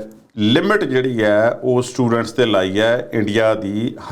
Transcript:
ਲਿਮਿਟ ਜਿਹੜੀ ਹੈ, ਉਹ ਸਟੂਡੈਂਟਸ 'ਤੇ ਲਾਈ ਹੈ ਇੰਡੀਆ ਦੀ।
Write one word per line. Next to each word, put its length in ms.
ਲਿਮਿਟ 480
ਜਿਹੜੀ 380
ਹੈ, 400
ਉਹ 200
ਸਟੂਡੈਂਟਸ 500
'ਤੇ 140
ਲਾਈ 340
ਹੈ 320
ਇੰਡੀਆ 420
ਦੀ। 420